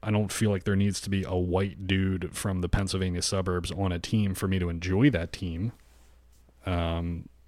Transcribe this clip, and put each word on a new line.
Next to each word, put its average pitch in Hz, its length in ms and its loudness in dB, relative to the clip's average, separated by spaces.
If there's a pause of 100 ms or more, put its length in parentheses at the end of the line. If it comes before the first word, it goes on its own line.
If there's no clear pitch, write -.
I 107 100 -2
don't 104 200 2
feel 110 180 2
like 98 140 0
there 101 120 2
needs 101 260 2
to - 80 -8
be 95 140 0
a 92 140 -2
white 92 500 0
dude 95 480 0
from 92 260 -2
the 87 80 0
Pennsylvania 92 520 0
suburbs 90 500 -2
on 95 200 0
a 87 80 -2
team 101 340 2
for 95 140 -2
me 95 120 2
to 87 100 0
enjoy 92 420 2
that 85 200 -2
team. 90 420 -4 (920)
Um, 85 640 -2 (180)